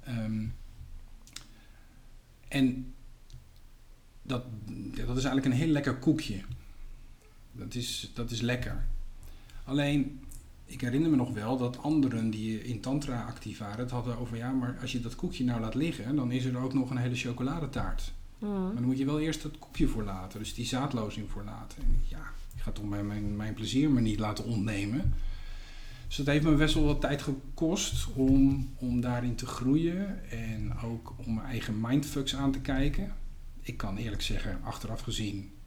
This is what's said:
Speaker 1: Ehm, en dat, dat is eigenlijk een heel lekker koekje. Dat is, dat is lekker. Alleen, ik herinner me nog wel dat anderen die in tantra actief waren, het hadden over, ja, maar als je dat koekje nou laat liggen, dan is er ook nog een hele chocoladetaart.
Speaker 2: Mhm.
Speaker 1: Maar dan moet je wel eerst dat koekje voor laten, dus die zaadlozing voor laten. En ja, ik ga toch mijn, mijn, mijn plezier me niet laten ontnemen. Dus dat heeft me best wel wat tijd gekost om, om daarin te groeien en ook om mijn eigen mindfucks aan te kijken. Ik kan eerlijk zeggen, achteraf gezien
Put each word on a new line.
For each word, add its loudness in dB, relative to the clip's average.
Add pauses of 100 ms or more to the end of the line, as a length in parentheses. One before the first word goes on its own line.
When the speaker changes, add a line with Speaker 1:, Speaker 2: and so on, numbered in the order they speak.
Speaker 1:
Ehm, -2 (2000)
en 2 (1300)
dat, -4 (520)
dat 0
is 2
eigenlijk 2
een 6
heel 4
lekker 4
koekje. 2 (1080)
Dat -10
is, -6
dat -4
is -2
lekker. 0 (800)
Alleen, 2 (420)
ik -10
herinner 4
me 6
nog 4
wel 0
dat 0
anderen 2
die -2
in -4
tantra 0
actief -8
waren, -6
het -2
hadden -2
over, -4
ja, -2
maar 0
als -4
je 0
dat -6
koekje -2
nou 2
laat -2
liggen, 0
dan 2
is 0
er 0
ook -2
nog 2
een -2
hele 2
chocoladetaart. -2 (260)
Speaker 2:
Mhm. -2 (120)
Speaker 1:
Maar -2
dan 0
moet 2
je 2
wel 2
eerst 0
dat -8
koekje 2
voor 0
laten, -6
dus -6
die -4
zaadlozing -2
voor -4
laten. -10
En 8
ja, -4 (320)
ik -6
ga -2
toch -4
mijn, 0
mijn, -2
mijn -2
plezier 2
me 6
niet 4
laten 0
ontnemen. 2 (960)
Dus -6 (100)
dat 4
heeft 6
me 8
best 6
wel 6
wat 6
tijd 2
gekost 0
om, 6
om 0
daarin 0
te -4
groeien 2
en -4
ook -6 (120)
om -2
mijn -2
eigen -2
mindfucks 2
aan 2
te 0
kijken. 2 (460)
Ik -8
kan -2
eerlijk -2
zeggen, 0
achteraf -4
gezien -4 (140)